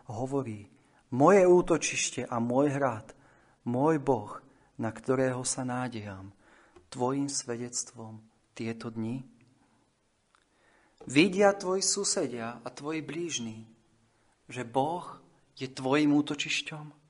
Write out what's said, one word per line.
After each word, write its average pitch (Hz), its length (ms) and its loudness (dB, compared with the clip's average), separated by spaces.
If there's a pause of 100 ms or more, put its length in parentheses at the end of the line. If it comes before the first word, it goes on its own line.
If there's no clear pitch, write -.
(140)
hovorí: 117 560 -6 (400)
„Moje 165 320 8
útočište 175 800 4
a 123 160 -4
môj 123 320 2
hrad – 131 480 -2 (480)
môj 139 320 2
Boh, 131 440 -2 (360)
na 110 160 -4
ktorého 127 480 0
sa 127 260 -4
nádejam,“ 104 680 -8 (560)
tvojim 135 380 -2
svedectvom 117 960 -8 (320)
tieto 113 320 -8
dni? 113 340 -6 (1800)
Vidia 190 480 4
tvoji 190 300 -4
susedia 123 800 -4
a - 80 -14
tvoji 156 320 -8
blížni, 123 640 -8 (800)
že 123 160 -10
Boh 135 560 -4 (340)
je 131 140 -10
tvojim 143 480 2
útočišťom? 147 680 -2 (240)